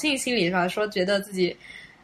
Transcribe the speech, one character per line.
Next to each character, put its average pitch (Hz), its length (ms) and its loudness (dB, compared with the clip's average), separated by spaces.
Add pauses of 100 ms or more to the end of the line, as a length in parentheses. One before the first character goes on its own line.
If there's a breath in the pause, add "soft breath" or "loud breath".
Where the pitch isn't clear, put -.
幸 294 160 0
心 254 180 -2
理 185 140 2
吧， 180 180 2
说 214 220 -2
觉 196 160 0
得 202 160 2
自 202 120 -10
己， 180 220 2 (500 loud breath)